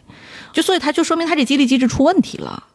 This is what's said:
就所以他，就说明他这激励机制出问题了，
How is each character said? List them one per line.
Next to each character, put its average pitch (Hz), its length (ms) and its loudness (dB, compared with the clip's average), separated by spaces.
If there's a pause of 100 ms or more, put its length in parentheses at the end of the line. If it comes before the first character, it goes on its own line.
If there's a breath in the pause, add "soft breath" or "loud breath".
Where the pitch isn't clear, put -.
(520 loud breath)
就 320 100 0
所 370 140 0
以 - 20 -2
他， 285 140 -2
就 339 100 0
说 339 140 0
明 330 100 -2
他 330 80 0
这 302 80 0
激 277 140 2
励 269 100 4
机 254 120 2
制 247 100 2
出 - 160 0
问 349 160 4
题 - 160 -6
了， - 260 -12 (120)